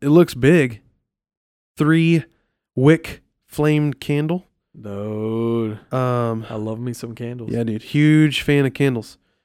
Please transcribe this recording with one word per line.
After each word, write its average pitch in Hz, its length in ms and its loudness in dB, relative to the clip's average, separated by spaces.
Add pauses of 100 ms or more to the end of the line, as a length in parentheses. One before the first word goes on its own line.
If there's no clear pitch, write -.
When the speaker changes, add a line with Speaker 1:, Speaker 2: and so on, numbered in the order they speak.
Speaker 1:
it 139 80 -2
looks 165 260 6
big. 131 460 2 (960)
Three 165 480 2 (500)
wick 156 460 2 (260)
flamed 151 540 0
candle. 156 460 -4 (340)
Speaker 2:
Dude. 107 1000 -4 (140)
Speaker 1:
Um, 120 560 -2
Speaker 2:
I 113 60 -12
love 110 260 -8
me 123 120 -8
some 117 220 -12
candles. 120 360 -12
Speaker 1:
yeah, 117 140 -2
dude. 110 180 -4
Huge 151 600 2
fan 143 220 2
of 135 100 -2
candles. 127 440 -2 (260)